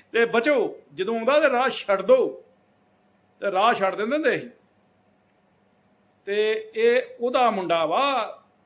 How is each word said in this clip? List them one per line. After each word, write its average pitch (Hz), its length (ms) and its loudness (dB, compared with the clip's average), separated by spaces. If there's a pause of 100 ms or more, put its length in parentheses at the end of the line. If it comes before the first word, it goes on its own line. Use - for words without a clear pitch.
(120)
ਤੇ 226 120 2
ਬਚੋ।" 233 520 0 (180)
ਜਦੋਂ 190 220 -4
ਆਉਂਦਾ 254 240 2
ਤੇ 302 100 2
ਰਾਹ 247 180 0
ਛੱਡ 196 340 -2
ਦਿਓ। 233 420 2 (960)
ਤੇ 196 120 -4
ਰਾਹ 208 220 2
ਛੱਡ 190 200 -2
ਦਿੰਦੇ 220 220 -4
ਹੁੰਦੇ 262 220 0
ਸੀ। - 120 -12 (1700)
ਤੇ 214 520 -2
ਇਹ 233 260 2 (180)
ਉਹਦਾ 247 300 2
ਮੁੰਡਾ 170 360 0
ਵਾ, 220 500 -2 (300)